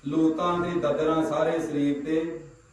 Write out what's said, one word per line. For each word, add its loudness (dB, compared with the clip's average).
ਲੂਤਾਂ 2
ਤੇ -2
ਦਦਰਾਂ 0
ਸਾਰੇ 0
ਸਰੀਰ 0
ਤੇ -2